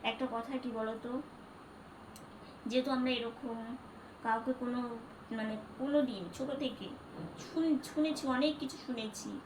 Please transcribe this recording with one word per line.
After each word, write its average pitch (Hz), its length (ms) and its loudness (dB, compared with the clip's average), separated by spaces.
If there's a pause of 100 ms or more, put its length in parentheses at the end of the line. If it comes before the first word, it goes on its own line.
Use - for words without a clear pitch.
একটা 226 280 2
কথা 233 260 -2
কি 247 120 -2
বলো 220 340 -2
তো, 247 180 -2 (1500)
যেহেতু 254 240 4
আমরা 254 200 4
এরকম 233 640 -2 (480)
কাউকে 226 300 4
কোনো 240 440 0 (340)
মানে 220 260 0 (200)
কোনো 285 240 6
দিন 214 220 2 (100)
ছোটো 269 200 -2
থেকে 254 340 -2 (500)
শুন-, 320 460 4
শুনেছি, 302 440 2
অনেক 277 320 6
কিছু - 260 -4
শুনেছি 214 600 -2